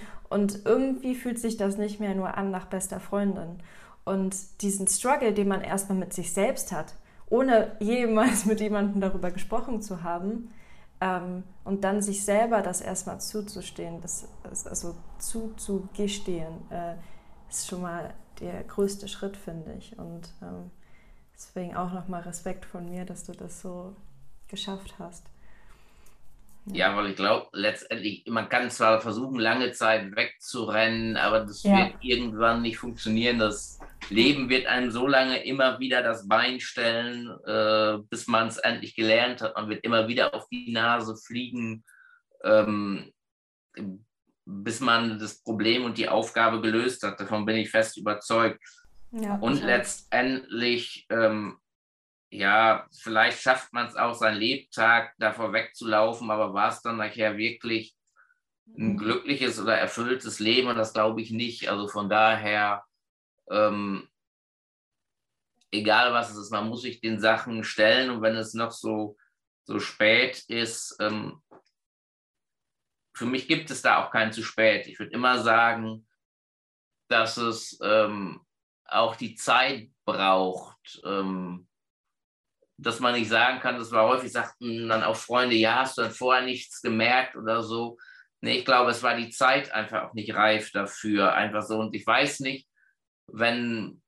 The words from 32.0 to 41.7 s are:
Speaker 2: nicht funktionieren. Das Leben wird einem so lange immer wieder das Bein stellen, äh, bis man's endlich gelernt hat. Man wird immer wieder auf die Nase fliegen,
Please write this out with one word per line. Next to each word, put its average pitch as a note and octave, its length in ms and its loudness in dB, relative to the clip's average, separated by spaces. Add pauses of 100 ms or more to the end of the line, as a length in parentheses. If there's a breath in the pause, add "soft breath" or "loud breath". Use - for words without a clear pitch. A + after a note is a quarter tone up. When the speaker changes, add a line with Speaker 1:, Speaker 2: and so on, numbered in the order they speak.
Speaker 2:
nicht A2+ 160 -4
funktionieren. A2+ 580 0
Das G#2+ 420 -2 (300)
Leben B2 400 4
wird C3 160 2
einem B2 240 0
so A#2+ 180 -2
lange C3 380 4
immer C3 340 2
wieder B2+ 220 0
das A2 260 -2
Bein B2 320 2
stellen, A#2+ 720 -2 (160)
äh, G#2+ 540 2 (100)
bis - 180 -8
man's A2+ 300 2
endlich - 380 -2
gelernt A#2 460 4
hat. A2 140 -4
Man G#2+ 140 -4
wird G#2+ 160 -6
immer A2+ 220 4
wieder A#2+ 260 2
auf A2 160 -8
die B2 220 -8
Nase A2+ 440 0
fliegen, A#2 680 -8 (600 soft breath)